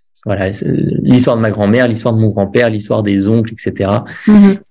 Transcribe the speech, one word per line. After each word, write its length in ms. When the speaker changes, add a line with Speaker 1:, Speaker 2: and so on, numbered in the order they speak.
Speaker 1:
voilà, 260
c'est 180
l'histoire 360
de 40
ma 100
grand-mère, 360
l'histoire 260
de 60
mon 100
grand-père, 400
l'histoire 320
des 280
oncles, 240
et 40
cetera. 460
Speaker 2:
Mhm. 300